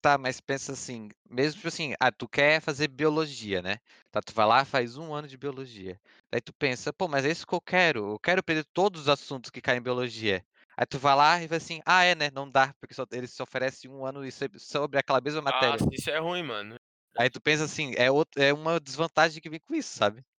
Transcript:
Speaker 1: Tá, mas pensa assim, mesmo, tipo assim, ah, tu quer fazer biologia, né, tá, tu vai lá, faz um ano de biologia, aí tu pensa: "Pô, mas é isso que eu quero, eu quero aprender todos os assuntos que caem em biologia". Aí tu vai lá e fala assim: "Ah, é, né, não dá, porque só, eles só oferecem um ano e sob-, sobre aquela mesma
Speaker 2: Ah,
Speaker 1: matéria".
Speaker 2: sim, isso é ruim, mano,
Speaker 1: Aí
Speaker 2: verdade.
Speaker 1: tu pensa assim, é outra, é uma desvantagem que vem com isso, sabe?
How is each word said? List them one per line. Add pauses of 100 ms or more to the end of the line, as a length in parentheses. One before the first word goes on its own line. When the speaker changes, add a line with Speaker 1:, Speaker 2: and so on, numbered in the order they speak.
Speaker 1:
Tá,
mas
pensa
assim, (180)
mesmo,
tipo
assim,
ah,
tu
quer
fazer
biologia,
né, (340)
tá,
tu
vai
lá,
faz
um
ano
de
biologia, (320)
aí
tu
pensa:
"Pô,
mas
é
isso
que
eu
quero,
eu
quero
aprender
todos
os
assuntos
que
caem
em
biologia". (320)
Aí
tu
vai
lá
e
fala
assim:
"Ah,
é,
né,
não
dá,
porque
só,
eles
só
oferecem
um
ano
e
sob-,
sobre
aquela
mesma
Speaker 2:
Ah,
Speaker 1:
matéria".
Speaker 2:
sim,
isso
é
ruim,
mano, (420)
Speaker 1:
Aí
Speaker 2:
verdade.
Speaker 1:
tu
pensa
assim,
é
outra,
é
uma
desvantagem
que
vem
com
isso,
sabe? (140)